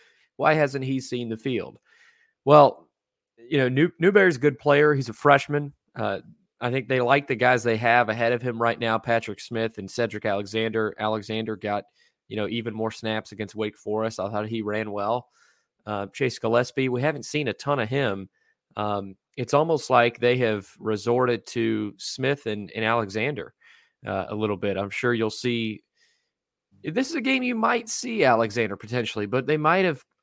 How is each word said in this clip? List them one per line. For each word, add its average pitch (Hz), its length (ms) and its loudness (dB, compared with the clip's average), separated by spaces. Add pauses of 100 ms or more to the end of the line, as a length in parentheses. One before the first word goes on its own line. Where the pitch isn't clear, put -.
(360)
Why 151 180 4
hasn't 139 300 0
he 131 160 -2
seen 120 300 -6
the 110 80 -6
field?" 107 420 -6 (640)
Well, 143 460 8 (480)
you 123 200 -4
know, 127 120 4
New-, 147 300 2
Newberry's 185 360 6
a 120 60 -10
good 143 180 2
player. 147 340 4
He's 131 160 -2
a 110 40 -8
freshman. 143 600 4 (220)
Uh, 104 240 -4 (400)
I 120 120 -2
think 127 160 -4
they 131 140 2
like 139 260 2
the 131 80 -2
guys 123 280 4
they 113 140 2
have 117 320 4
ahead 117 240 0
of 117 80 -2
him 117 200 -4
right 117 180 0
now, 113 180 0
Patrick 113 420 -2
Smith 113 380 -6
and 95 120 -10
Cedric 113 360 -4
Alexander. 107 720 -2
Alexander 110 580 -4
got, 104 300 -4 (420)
you 104 80 -10
know, 104 120 -2
even 113 260 -6
more 110 180 -4
snaps 110 400 -6
against 104 240 -10
Wake 107 220 -6
Forest. 110 420 -4
I 98 100 -4
thought 107 180 -4
he 113 160 -6
ran 104 280 -4
well. 104 360 -4 (580)
Uh, 101 220 -6
Chase 127 320 -4
Gillespie, 123 500 0
we 123 120 -4
haven't 147 240 -2
seen 151 220 -4
a 104 60 -2
ton 143 260 -2
of 110 100 -2
him. 107 380 -2 (480)
Um, 101 400 -4 (220)
it's 123 160 -6
almost 151 380 2
like 120 280 4
they 123 180 2
have 110 300 0 (120)
resorted 117 680 0
to 110 500 -2
Smith 135 500 -4
and, 104 280 -8
and 113 80 -6
Alexander, 110 720 -2 (520)
uh, 95 240 -4
a 110 60 -8
little 104 220 -2
bit. 98 200 -4
I'm 101 120 -4
sure 123 240 -2
you'll 110 160 -2
see. 113 540 -4 (1000)
This 226 260 -4
is 330 60 -6
a 262 60 -4
game 262 220 0
you 247 100 -2
might 226 340 0
see 226 360 -4
Alexander 113 520 2
potentially, 110 520 -4
but 127 180 -2
they 151 120 0
might 170 280 2
have 147 180 -2 (200)